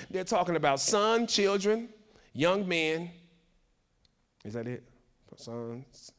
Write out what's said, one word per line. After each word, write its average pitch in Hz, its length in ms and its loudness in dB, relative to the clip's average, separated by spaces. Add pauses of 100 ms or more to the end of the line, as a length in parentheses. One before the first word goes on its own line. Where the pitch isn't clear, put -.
(100)
they're 185 140 -4
talking 180 300 0
about 143 240 2
son, 220 480 2
children, 202 640 2 (460)
young 185 340 2
men. 165 420 0 (1300)
Is 104 80 -10
that 117 160 -8
it? 123 160 -10 (520)
Sons, 117 840 -12